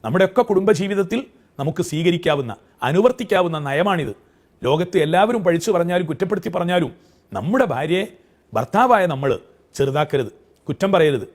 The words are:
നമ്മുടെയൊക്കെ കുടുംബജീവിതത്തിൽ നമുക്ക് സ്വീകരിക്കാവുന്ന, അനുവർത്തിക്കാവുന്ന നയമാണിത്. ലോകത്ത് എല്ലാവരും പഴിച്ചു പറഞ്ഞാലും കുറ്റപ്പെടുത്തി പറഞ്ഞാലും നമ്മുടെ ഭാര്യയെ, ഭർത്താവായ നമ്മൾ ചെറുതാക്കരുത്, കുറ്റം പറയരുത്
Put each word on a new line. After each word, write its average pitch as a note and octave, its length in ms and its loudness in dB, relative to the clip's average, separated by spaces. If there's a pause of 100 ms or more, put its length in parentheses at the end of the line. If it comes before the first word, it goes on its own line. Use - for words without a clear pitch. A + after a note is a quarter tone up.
നമ്മുടെയൊക്കെ F#3 460 2
കുടുംബജീവിതത്തിൽ G3 680 0 (380)
നമുക്ക് D3+ 300 -4
സ്വീകരിക്കാവുന്ന, D#3 640 0 (360)
അനുവർത്തിക്കാവുന്ന F#3 800 0
നയമാണിത്. D3+ 460 -2 (500)
ലോകത്ത് D#3+ 420 0
എല്ലാവരും G3+ 420 2
പഴിച്ചു E3+ 280 -4
പറഞ്ഞാലും F3 360 0
കുറ്റപ്പെടുത്തി F#3+ 460 -4
പറഞ്ഞാലും F3 340 0 (420)
നമ്മുടെ F#3+ 400 0
ഭാര്യയെ, D#3+ 320 -2 (480)
ഭർത്താവായ G3+ 600 2
നമ്മൾ C3+ 180 0 (460)
ചെറുതാക്കരുത്, C#3 540 0 (380)
കുറ്റം G3 240 -2
പറയരുത് D3+ 420 4